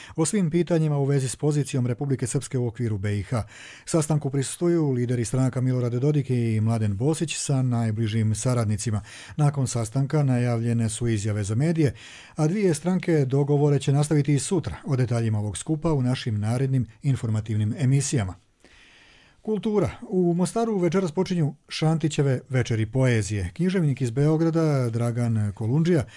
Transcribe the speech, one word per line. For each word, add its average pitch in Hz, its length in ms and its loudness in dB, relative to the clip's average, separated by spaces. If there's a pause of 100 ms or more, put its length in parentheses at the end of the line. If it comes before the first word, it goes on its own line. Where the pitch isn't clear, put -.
(160)
o - 80 2
svim 180 260 0
pitanjima 160 480 2
u 139 60 2
vezi 135 240 2
s - 80 -6
pozicijom 143 500 0
Republike 131 400 -2
Srpske - 320 -4
u 123 80 0
okviru 110 320 -2
B 104 200 -2
I 101 40 -4
H. 110 200 -4 (420)
Sastanku 151 460 0
prisustvuju 156 600 0
lideri 120 340 -2
stranaka 127 360 0
Milorad 127 320 0
Dodik 139 380 0
i 117 300 0
Mladen 110 360 0
Bosić 156 400 -2
sa 135 260 -2
najbližim 113 720 0
saradnicima. 110 680 -2 (360)
Nakon 143 300 2
sastanka 135 560 -2
najavljene 117 680 0
su 120 200 -4
izjave 107 360 -2
za 104 100 -4
medije, 156 400 2 (420)
a 156 100 2
dvije 185 280 2
stranke 170 500 0
dogovore 143 540 2
će 139 140 0
nastaviti 147 420 2
i 139 40 2
sutra. - 460 -2
O 147 120 0
detaljima 117 420 0
ovog 104 180 -4
skupa 156 360 -2
u 139 100 2
našim 123 380 -2
narednim 127 460 0 (160)
informativnim 107 760 0
emisijama. 135 560 2 (1080)
Kultura. 208 480 0 (180)
U 180 280 2
Mostaru 214 420 0
večeras 175 340 0
počinju 175 420 0 (140)
Šantićeve 147 800 0
večeri 117 380 0
poezije. 110 680 2
Književnik 170 460 0
iz 127 100 0
Beograda, 156 800 2
Dragan 113 640 0
Kolundžija, 147 500 2 (120)